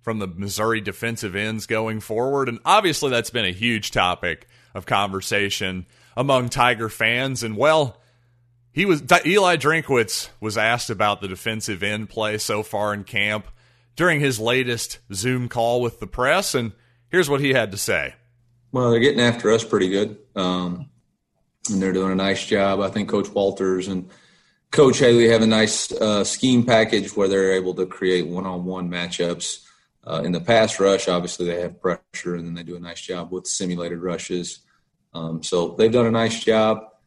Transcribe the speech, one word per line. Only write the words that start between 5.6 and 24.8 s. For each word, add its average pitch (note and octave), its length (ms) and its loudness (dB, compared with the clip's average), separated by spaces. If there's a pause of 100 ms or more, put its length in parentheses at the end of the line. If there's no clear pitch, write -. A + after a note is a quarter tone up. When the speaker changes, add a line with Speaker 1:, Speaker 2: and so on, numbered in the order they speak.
Speaker 1:
among B2+ 340 2
Tiger A#2+ 400 2
fans. A#2+ 520 -2
And, A2 160 -6
well, D3 400 2 (720)
he F#3 140 0
was, D#3+ 160 2
D-, C#3 140 4 (100)
Eli F3+ 320 4
Drinkwitz C#3 720 0 (100)
was G#2+ 180 -4
asked A2+ 320 0
about G#2 320 0
the G2 60 -8
defensive G#2 540 -6
end G#2 280 -4
play G#2+ 280 -2
so G#2+ 240 -2
far G#2 320 -4
in G2+ 100 -8
camp G#2 440 -4 (480)
during D#3+ 240 2
his C3+ 200 0
latest A#2+ 600 -2 (140)
Zoom B2 360 -2
call A#2+ 320 0
with A#2 180 -4
the G2+ 80 -10
press, D3+ 480 0
and A#2 160 -2 (380)
here's E3 200 2
what C#3+ 120 2
he C#3 100 2
had A2+ 200 2
to G2 60 -10
say. D#2+ 380 -2 (560)
Speaker 2:
Well, B2 180 0
they're A#2 120 4
getting B2+ 180 4
after A#2 320 4
us A2+ 140 4
pretty F#2+ 240 2
good, G2+ 280 0 (180)
um, F2+ 540 -2 (800)
and F#2+ 120 0
they're F#2+ 100 0
doing F#2+ 200 0
a F#2 40 0
nice G2 300 0
job. G2 340 2
I G2 100 0
think G#2 200 -4
Coach G2+ 200 0
Walters F#2+ 600 0
and F#2 200 -6 (640)
Coach C3 280 6